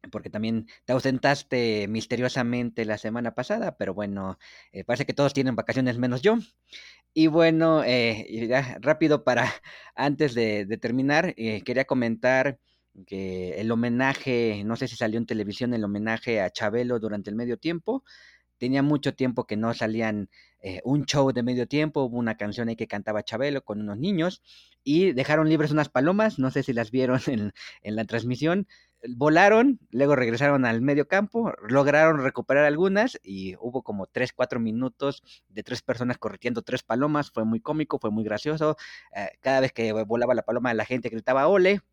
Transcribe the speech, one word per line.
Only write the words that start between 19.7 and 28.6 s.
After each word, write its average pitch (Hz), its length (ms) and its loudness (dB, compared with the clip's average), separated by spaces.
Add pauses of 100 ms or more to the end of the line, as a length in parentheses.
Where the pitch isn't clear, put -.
salían, 110 540 -2 (320)
eh, 92 240 -10
un 139 200 2
show 135 280 2
de 120 100 -2
medio 123 240 0
tiempo, 151 360 0
hubo 120 160 -2
una 113 180 -2
canción 107 320 -4
ahí 113 80 -4
que 113 100 -6
cantaba 104 380 -4
Chabelo 135 400 -4
con 104 160 -8
unos 104 180 -8
niños, 175 440 -2 (420)
y 165 280 4
dejaron 151 360 2
libres 151 240 2
unas 147 160 2
palomas, 196 500 0
no 131 120 2
sé 139 120 -2
si 131 100 -4
las 117 180 -2
vieron 127 280 2
<laughs> - 80 -4
en, 107 260 -2 (300)
en 104 140 -6
la 110 80 -2
transmisión. 127 640 -2 (480)